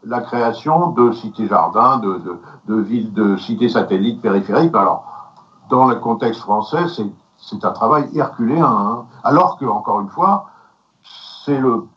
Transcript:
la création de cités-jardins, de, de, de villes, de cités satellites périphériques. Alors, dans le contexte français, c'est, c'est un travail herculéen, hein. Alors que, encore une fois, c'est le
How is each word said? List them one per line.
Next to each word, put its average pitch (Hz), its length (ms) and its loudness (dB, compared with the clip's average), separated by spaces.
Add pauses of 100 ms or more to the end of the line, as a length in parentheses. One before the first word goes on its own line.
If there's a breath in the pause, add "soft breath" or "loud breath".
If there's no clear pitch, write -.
la 120 160 -6
création 120 680 0
de 117 220 4
cités-jardins, 104 840 0
de, 95 200 -4
de, 87 220 -10 (280 loud breath)
de 107 120 0
villes, 107 320 -2
de 101 240 2
cités 117 320 0
satellites 107 520 0
périphériques. 107 540 2
Alors, 107 300 2 (640 loud breath)
dans 127 180 4
le 120 100 2
contexte 113 440 -2
français, 113 540 0
c'est, 101 160 -6 (260)
c'est - 280 -12
un - 80 0
travail 135 420 2
herculéen, 143 500 0
hein. 107 420 0 (180 loud breath)
Alors 175 340 2
que, 139 60 -8
encore 110 360 -2
une 101 80 -8
fois, - 380 0 (1000 loud breath)
c'est 143 140 0
le 123 280 0 (100)